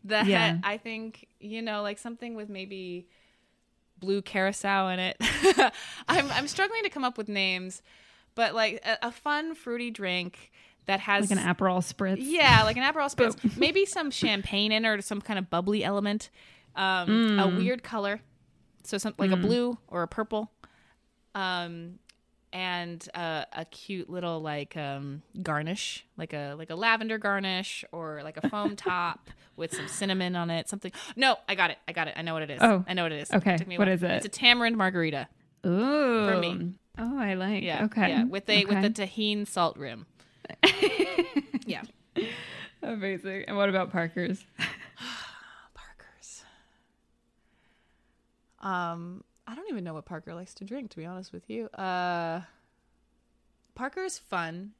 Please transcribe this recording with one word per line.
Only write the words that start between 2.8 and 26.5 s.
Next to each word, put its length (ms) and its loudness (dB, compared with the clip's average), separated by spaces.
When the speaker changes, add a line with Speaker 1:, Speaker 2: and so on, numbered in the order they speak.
Speaker 1:
blue 220 0
curacao 680 0
in 100 -2
it. 200 -2
<laughs> 520 6
I'm, 220 4
I'm 160 0
struggling 360 0
to 60 0
come 160 -4
up 120 -2
with 120 -6
names, 520 -2
but, 180 2
like, 320 0
a, 220 -2
a 40 -4
fun 440 -2
fruity 360 -6
drink 600 -4
that 120 2
has 300 4
Speaker 2:
Like 100 4
an 60 0
Aperol 240 4
spritz. 400 -2
Speaker 1:
Yeah, 440 8
like 120 2
an 80 0
Aperol 320 0
spritz. 260 4
Speaker 2:
Boom. 120 4
<laughs> 40 -8
Speaker 1:
Maybe 280 4
some 260 -2
champagne 640 0
in 100 2
it 60 2
or 120 0
some 200 -4
kind 180 -2
of 100 -6
bubbly 360 0
element. 440 -2
Um, 640 2
a 80 6
Speaker 2:
Mm. 100 4
Speaker 1:
weird 260 0
color. 360 -4
So 140 -6
some, 200 -4
like, 140 4
a 40 6
Speaker 2:
Mm. 60 2
Speaker 1:
blue 360 4
or 160 -4
a 40 -2
purple. 440 -4
Um, 640 -6
and, 640 -6
uh, 400 -4
a 120 -8
cute 440 -10
little, 320 -4
like, 340 -6
um, 460 -8
garnish, 640 -4
like 160 -8
a, 240 -8